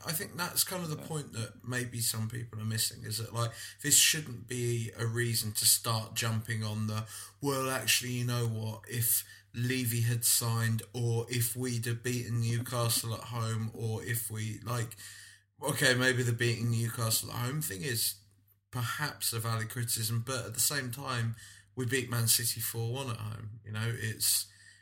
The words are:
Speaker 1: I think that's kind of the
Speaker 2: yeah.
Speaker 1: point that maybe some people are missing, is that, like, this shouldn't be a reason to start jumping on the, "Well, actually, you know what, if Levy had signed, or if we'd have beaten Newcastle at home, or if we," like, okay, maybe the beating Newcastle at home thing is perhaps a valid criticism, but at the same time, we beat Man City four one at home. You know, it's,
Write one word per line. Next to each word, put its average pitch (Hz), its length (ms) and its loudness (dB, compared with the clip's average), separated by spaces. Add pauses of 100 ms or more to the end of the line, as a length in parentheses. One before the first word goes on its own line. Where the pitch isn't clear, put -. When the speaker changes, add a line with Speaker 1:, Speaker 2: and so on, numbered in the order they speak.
Speaker 1:
I 165 60 -2
think 180 240 -6
that's - 280 0
kind 180 180 -4
of 160 80 -4
the 156 60 -4
Speaker 2:
yeah. - 100 -10
Speaker 1:
point 151 280 -6
that 110 320 -8
maybe 123 340 -2
some 110 280 0
people 117 320 -8
are 107 40 -4
missing, 110 400 -2
is 107 140 -4
that, 110 140 -6
like, 117 200 -2 (300)
this 143 140 6
shouldn't 127 520 4
be 120 500 0
a 117 80 0
reason 113 460 0
to - 120 0
start 113 500 4
jumping 110 500 0
on 107 220 -2
the, 107 180 -2 (360)
"Well, 135 300 2
actually, 123 420 2
you 123 120 0
know 120 220 2
what, 110 420 -2
if - 360 2 (300)
Levy 123 460 2
had 117 240 2
signed, 113 580 2 (120)
or 117 340 0
if 120 260 0
we'd 123 300 -2
have 120 180 -2
beaten 120 380 -2
Newcastle 117 720 2
at - 120 -6
home, 113 500 -2
or 110 280 -2
if - 280 -4
we," 107 340 -6
like, 117 320 -4 (640)
okay, 135 300 4
maybe 127 300 4
the 120 100 2
beating 117 380 2
Newcastle 113 600 0
at 107 60 -6
home 123 240 -2
thing 175 220 -4
is 123 320 0 (560)
perhaps 123 640 -2
a 113 40 -2
valid 110 300 -2
criticism, 117 580 0
but 131 200 -2
at 110 80 -8
the - 60 2
same 135 300 2
time, 123 440 -2 (420)
we 131 80 0
beat 127 240 2
Man 117 180 2
City 117 340 4
four 113 300 -2
one 131 200 -4
at 104 80 -6
home. 107 480 -8
You 104 60 -8
know, 110 280 0
it's, - 460 2 (360)